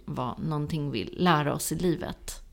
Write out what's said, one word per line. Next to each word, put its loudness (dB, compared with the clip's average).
vad -4
någonting -2
vill -4
lära 6
oss -2
i -2
livet. -2